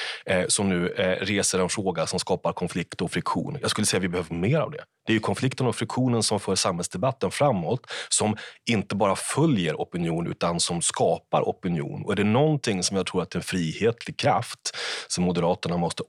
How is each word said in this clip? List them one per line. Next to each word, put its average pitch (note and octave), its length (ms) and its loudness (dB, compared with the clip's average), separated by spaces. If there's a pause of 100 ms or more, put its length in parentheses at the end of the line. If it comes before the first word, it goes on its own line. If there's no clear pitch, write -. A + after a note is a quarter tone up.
(260)
eh, F#2 220 2
som G2 220 2
nu, F2+ 200 2
eh, F#2 360 0
reser G2 340 2
en F#2 100 2
fråga F2+ 360 -2
som F2+ 140 -2
skapar E2+ 340 0
konflikt - 480 -4
och F2 100 -2
friktion." - 500 -2
Jag - 100 0
skulle G#2+ 140 0
säga G2+ 140 2
att F2+ 40 2
vi F#2+ 60 0
behöver E2+ 260 -4
mer A2 240 2
av B2 120 -2
det. - 120 -12 (220)
Det - 60 0
är - 20 6
ju A2 60 4
konflikten B2+ 480 0
och - 80 0
friktionen A#2+ 480 0
som G#2 160 2
för F#2+ 160 0
samhällsdebatten F#2 760 0
framåt, A#2 600 0 (180)
som G#2+ 280 2 (320)
inte G#2 260 0
bara G2 200 2
följer G#2+ 600 2
opinion E3+ 520 -2
utan E3+ 320 0
som E3+ 220 -2
skapar E2+ 600 0
opinion. E2+ 640 -4
Och - 60 -2
är G2+ 40 0
det G2+ 80 2
någonting A#2 600 2
som G2 140 0
jag F#2 80 0
tror F#2 160 -2
att - 140 -6
en F2 60 0
frihetlig F#2 760 -2
kraft - 600 -2 (300)
som - 160 -2
Moderaterna F2 540 0
måste E2+ 320 -2